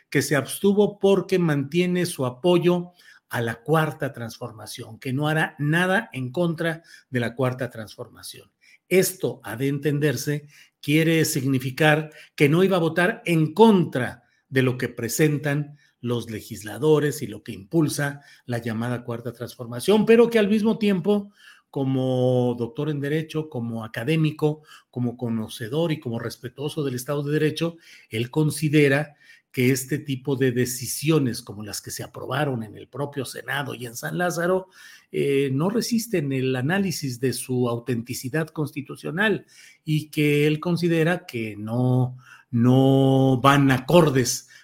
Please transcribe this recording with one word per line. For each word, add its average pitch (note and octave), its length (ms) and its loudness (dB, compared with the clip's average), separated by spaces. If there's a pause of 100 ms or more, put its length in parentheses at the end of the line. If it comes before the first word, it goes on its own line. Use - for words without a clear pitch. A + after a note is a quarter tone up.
que C#3 140 2
se C#3+ 140 0
abstuvo G3 640 0
porque F#3+ 400 2
mantiene E3+ 680 0
su C#3 200 -4
apoyo F3 640 2 (360)
a A#2+ 120 -6
la A#2 220 -4
Cuarta D3+ 500 -2
Transformación, A2+ 840 -14
que C3 140 -8
no D3 160 -2
hará D#3+ 300 0
nada F3+ 540 0
en B2+ 200 -8
contra E3 500 -2 (280)
de B2+ 100 -2
la A#2 140 -4
Cuarta B2+ 360 -2
Transformación. - 800 -18 (380)
Esto, E3+ 560 0
ha A2+ 120 -8
de C3+ 120 -2
entenderse, D3 800 -2 (320)
quiere D#3+ 440 2
significar C#3 880 0 (240)
que C#3+ 140 4
no E3 160 4
iba F#3+ 120 2
a F3 40 2
votar F3 440 0
en D#3+ 300 0
contra E3 680 4 (240)
de C3 140 0
lo B2+ 160 0
que B2 100 -4
presentan D3 880 -2 (240)
los A#2 300 -4
legisladores C#3 920 0
y A#2+ 40 -8
lo G#2 180 -12
que A#2+ 80 -12
impulsa C#3+ 720 -2 (240)
la A#2+ 120 -4
llamada A#2 460 -4
Cuarta A#2 280 -10
Transformación, B2+ 720 0
pero A#3 220 8
que A#3 120 4
al G3+ 80 2
mismo A3 300 2
tiempo G3+ 520 0 (400)
como B2+ 880 2
doctor A#2+ 320 -4
en C#3+ 100 -4
Derecho, D#3 480 -4
como A#2 360 -8
académico, D3+ 800 -2 (280)
como B2 260 -4
conocedor A#2 760 -4
y B2+ 80 -6
como A2+ 180 -6
respetuoso C3+ 640 -8
del B2+ 120 -4
Estado C#3+ 260 -4
de C#3+ 100 -4
Derecho, D#3 440 0 (340)
él A#2 200 -4
considera D3+ 840 2 (380)
que B2+ 200 4
este C3+ 260 -2
tipo C#3 380 -6
de B2+ 160 2
decisiones B2+ 920 -2
como G#2 220 -12
las G2+ 160 -12
que - 100 -14
se - 140 -10
aprobaron B2 580 -4
en G2+ 140 -12
el G2+ 100 -16
propio C#3+ 380 -8
Senado C3 500 -8
y A#2+ 120 -12
en A2+ 100 -12
San D3+ 200 -8
Lázaro, F3 520 -2 (420)
eh, C#3+ 420 0
no D3+ 180 0
resisten G#3 640 -2
el C3 220 -2
análisis D3 640 -2
de B2 140 0
su B2 360 -2
autenticidad A#2+ 800 -4
constitucional D3+ 960 -4 (380)
y D3+ 260 -2
que D3 360 2
él D3+ 140 0
considera E3+ 640 0
que A2 300 -8
no, B2+ 600 0 (360)
no C3+ 920 6
van C#3 300 6
acordes C3+ 760 4 (160)